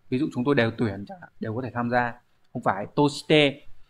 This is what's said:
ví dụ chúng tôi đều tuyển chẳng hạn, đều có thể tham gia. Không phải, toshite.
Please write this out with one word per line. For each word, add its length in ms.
ví 100
dụ 160
chúng 100
tôi 100
đều 240
tuyển 300
chẳng 120
hạn, 200
đều 140
có 80
thể 120
tham 160
gia. 300
Không 100
phải, 240
toshite. 680